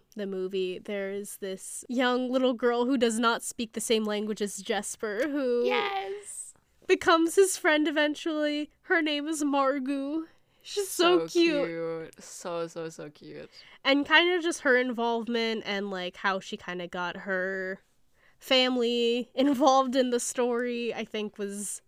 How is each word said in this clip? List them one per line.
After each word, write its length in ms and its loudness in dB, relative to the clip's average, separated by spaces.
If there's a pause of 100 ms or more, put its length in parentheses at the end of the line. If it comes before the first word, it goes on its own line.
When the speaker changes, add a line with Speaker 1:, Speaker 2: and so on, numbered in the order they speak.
(160)
Speaker 1:
the 100 -6
movie. 520 -4
There's 580 -8
this 520 -10
young 420 0
little 240 2
girl 320 2
who 100 4
does 220 2
not 240 2
speak 320 -8
the 60 -4
same 240 2
language 380 -2
as 160 -6
Jesper, 680 -4
who 380 0
Speaker 2:
Yes! 880 -4 (340)
Speaker 1:
becomes 480 4
his 200 6
friend 300 4
eventually. 840 0 (120)
Her 200 2
name 260 -2
is 160 -2
Margoo. 800 0 (360)
She's 280 -6
so 300 4
Speaker 2:
So 80 -4
Speaker 1:
cute. 400 2
Speaker 2:
cute. 540 -6
So, 440 -6
so, 220 -10
so 220 -12
cute. 400 -16 (340)
Speaker 1:
And 200 2
kind 300 6
of 80 0
just 200 -4
her 140 4
involvement 880 -2
and, 260 -4
like, 260 -6
how 240 -2
she 160 -10
kind 260 -10
of 80 -10
got 280 -6
her 640 -4 (560)
family 920 2
<laughs> 20 -20
involved 640 4
in 140 4
the 100 0
story, 760 -2
I 100 -6
think 340 -8
was 500 -8